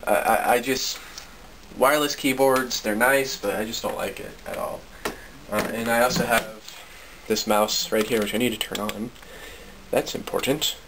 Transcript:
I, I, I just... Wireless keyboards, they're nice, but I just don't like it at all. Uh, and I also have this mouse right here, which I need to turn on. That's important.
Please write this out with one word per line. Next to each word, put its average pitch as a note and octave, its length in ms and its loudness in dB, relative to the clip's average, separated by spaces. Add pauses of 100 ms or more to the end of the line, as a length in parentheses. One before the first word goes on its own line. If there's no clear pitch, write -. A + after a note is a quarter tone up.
I, - 80 4
I, - 380 4
I B2 80 4
just... - 380 -2 (800)
Wireless C#3+ 360 4
keyboards, C3 680 4
they're G#2+ 120 0
nice, C3+ 440 4
but G2 180 -2
I G#2+ 80 0
just A#2 180 -6
don't G#2 140 -2
like G2 240 -6
it - 120 -12 (140)
at - 120 -6
all. - 240 -6 (680)
Uh, G#2+ 220 0
and A2+ 160 -4
I A#2 140 4
also B2 240 2
have A2+ 360 0 (680)
this G#2+ 180 0
mouse G#2+ 440 2
right G#2+ 160 2
here, A2+ 140 2
which G#2 140 -2
I - 20 0
need A#2+ 160 2
to G#2+ 60 -6
turn - 200 -4
on. G#2+ 320 -4 (800)
That's - 240 0
important. - 640 -2 (120)